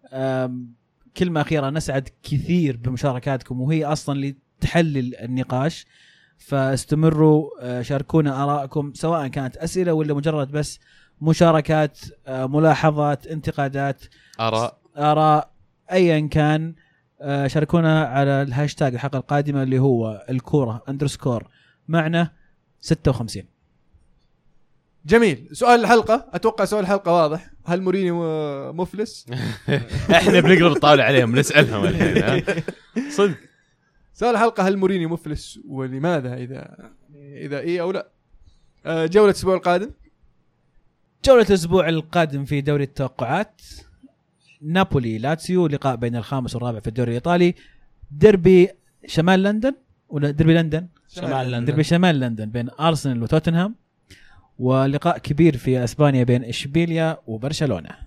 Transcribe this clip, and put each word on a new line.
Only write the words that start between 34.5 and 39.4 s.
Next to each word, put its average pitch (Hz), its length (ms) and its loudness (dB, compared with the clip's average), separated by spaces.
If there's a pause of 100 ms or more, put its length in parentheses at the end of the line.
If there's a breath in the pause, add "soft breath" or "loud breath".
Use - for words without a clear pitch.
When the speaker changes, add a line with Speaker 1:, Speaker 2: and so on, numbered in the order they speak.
Speaker 3:
هل 196 100 0
مورينيو 185 320 -2
مفلس؟ 156 580 -10
ولماذا؟ 135 720 -4
إذا، - 540 -16 (240)
إذا 143 440 -12
إيه 170 220 -4
أو 175 100 -4
لا. - 180 -8 (760)
آه، 160 200 -2
جولة 202 240 4
الأسبوع 190 260 0